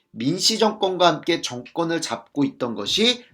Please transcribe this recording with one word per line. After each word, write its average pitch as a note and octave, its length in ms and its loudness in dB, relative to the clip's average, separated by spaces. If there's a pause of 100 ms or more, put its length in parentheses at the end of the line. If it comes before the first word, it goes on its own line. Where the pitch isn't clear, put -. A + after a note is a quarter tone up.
(120)
민씨 F3 460 0
정권과 F#3 480 2
함께 E3 340 2
정권을 E3 600 -4
잡고 - 420 -4
있던 C3+ 320 -2
것이 A3 600 0